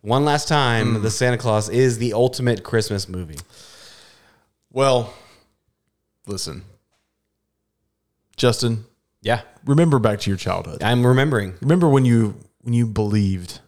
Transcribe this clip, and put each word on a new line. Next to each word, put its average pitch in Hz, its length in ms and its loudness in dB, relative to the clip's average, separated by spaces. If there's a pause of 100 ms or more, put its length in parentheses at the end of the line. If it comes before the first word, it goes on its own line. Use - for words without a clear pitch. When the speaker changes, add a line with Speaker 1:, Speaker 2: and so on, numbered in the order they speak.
Speaker 1:
one 123 220 0
last 147 240 0
time, 120 500 0
Speaker 2:
Mm. 101 40 -4
Speaker 1:
the 110 80 -2
Santa 123 280 0
Claus 107 300 -2
is 120 300 0
the 117 160 -4
ultimate 123 480 0
Christmas 107 480 -4
movie. 82 300 -12 (1300)
Speaker 2:
Well, 127 400 2 (1160)
listen, 95 360 -8 (1700)
Justin. 117 480 0 (380)
Speaker 1:
Yeah. 110 180 -2 (240)
Speaker 2:
Remember 147 320 4
back 107 220 2
to - 100 -4
your 98 80 -2
childhood. 87 460 -6
Speaker 1:
I'm 120 240 2
remembering. 127 520 2
Speaker 2:
Remember 165 300 2
when 135 160 4
you, 113 300 2 (260)
when 120 140 -2
you 120 100 2
believed 104 840 -2